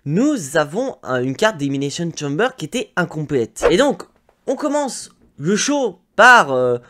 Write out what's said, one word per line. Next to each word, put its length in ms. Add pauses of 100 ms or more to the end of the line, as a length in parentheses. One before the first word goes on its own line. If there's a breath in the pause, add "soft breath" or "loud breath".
nous 520
avons, 380 (140)
euh, 100
une 160
carte 220
d'Elimination 600
Chamber 400
qui 100
était 280
incomplète. 720
Et 80
donc, 280 (420)
on 80
commence 560 (260)
le 200
show 420 (160)
par, 380
euh, 260 (120)